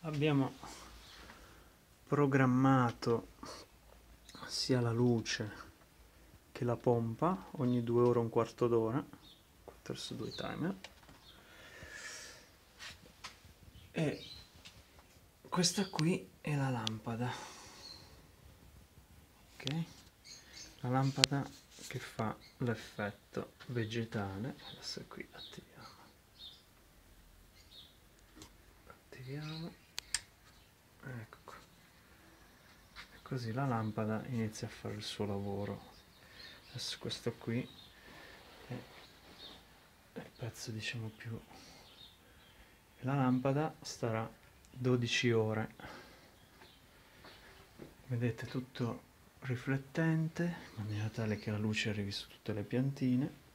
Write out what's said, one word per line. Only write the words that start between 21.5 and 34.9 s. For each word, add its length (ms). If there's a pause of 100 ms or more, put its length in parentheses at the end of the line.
che 120
fa 360 (220)
l'effetto 960 (140)
vegetale. 880 (160)
Adesso 340
qui 260
attiviamo, 680 (3000)
attiviamo, 840 (1300)
ecco 400
qua. 120 (1400)
E 260
così 300
la 160
lampada 600
inizia 400
a 20
fare 260